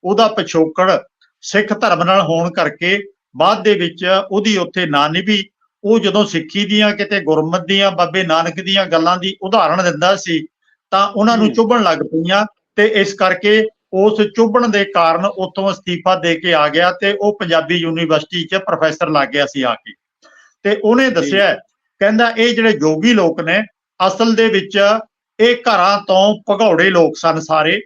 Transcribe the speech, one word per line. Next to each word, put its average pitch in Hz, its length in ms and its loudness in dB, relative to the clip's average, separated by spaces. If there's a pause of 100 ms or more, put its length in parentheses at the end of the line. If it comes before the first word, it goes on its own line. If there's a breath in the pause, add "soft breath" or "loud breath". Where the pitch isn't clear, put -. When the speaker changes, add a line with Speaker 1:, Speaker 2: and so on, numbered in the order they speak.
Speaker 1:
ਉਹਦਾ 208 240 2
ਪਿਛੋਕੜ 170 680 0 (420)
ਸਿੱਖ 208 400 -2
ਧਰਮ 175 220 0
ਨਾਲ 190 180 2
ਹੋਣ 165 300 -2
ਕਰਕੇ 175 520 -2 (340)
ਬਾਅਦ 190 260 2
ਦੇ 208 120 4
ਵਿੱਚ 175 320 -4 (240)
ਉਹਦੀ 208 260 0
ਉੱਥੇ 180 300 -4
ਨਾ 147 220 0
ਨਿਭੀ। 196 360 -2 (400)
ਉਹ 220 140 2
ਜਦੋਂ 202 260 2
ਸਿੱਖੀ 170 400 -4
ਦੀਆਂ, 208 320 0
ਕਿਤੇ 202 240 -4
ਗੁਰਮਤਿ 156 460 -2
ਦੀਆਂ, 196 240 2
ਬਾਬੇ 175 320 -2
ਨਾਨਕ 160 380 -2
ਦੀਆਂ 190 260 -2
ਗੱਲਾਂ 165 320 0
ਦੀ 190 240 -6
ਉਦਾਹਰਣ 190 400 0
ਦਿੰਦਾ 175 340 0
ਸੀ, 165 300 -6 (440)
ਤਾਂ 196 180 0
ਉਹਨਾਂ 220 280 2
ਨੂੰ 214 100 2
Speaker 2:
ਹੂੰ। 220 80 0
Speaker 1:
ਚੁਭਣ 226 280 2
ਲੱਗ 165 160 2
ਪਈਆਂ, 165 480 -2 (300)
ਤੇ 208 100 4
ਇਸ 202 280 0
ਕਰਕੇ 208 520 0 (260)
ਉਸ 214 300 2
ਚੁਭਣ 226 460 2
ਦੇ 202 160 0
ਕਾਰਨ 170 400 0
ਉੱਥੋਂ 190 460 -4
ਅਸਤੀਫਾ 180 440 -2
ਦੇ 165 260 -2
ਕੇ 170 140 0
ਆ 151 140 2
ਗਿਆ, 175 240 2
ਤੇ 202 280 -2
ਉਹ 208 200 0
ਪੰਜਾਬੀ 165 340 0
ਯੂਨੀਵਰਸਿਟੀ 165 680 -2
'ਚ 160 100 -8
ਪ੍ਰੋਫੈਸਰ 160 540 -2
ਲੱਗ 143 200 0
ਗਿਆ 143 180 -2
ਸੀ 139 160 -6
ਆ 123 120 -2
ਕੇ। - 180 -18 (680 soft breath)
ਤੇ 202 220 -2
ਉਹਨੇ 247 240 2
Speaker 2:
ਜੀ। - 60 -4
Speaker 1:
ਦੱਸਿਆ, 175 400 0 (440)
ਕਹਿੰਦਾ, 214 320 2
ਇਹ 226 240 0
ਜਿਹੜੇ 220 160 2
ਯੋਗੀ 156 420 2
ਲੋਕ 175 280 2
ਨੇ, 170 220 -2 (440)
ਅਸਲ 220 280 2
ਦੇ 226 140 2
ਵਿੱਚ 196 300 -2 (640)
ਇਹ 240 160 4
ਘਰਾਂ 202 420 2
ਤੋਂ 196 380 2 (140)
ਭਗੌੜੇ 196 400 2
ਲੋਕ 170 260 2
ਸਨ 160 240 -2
ਸਾਰੇ 160 460 0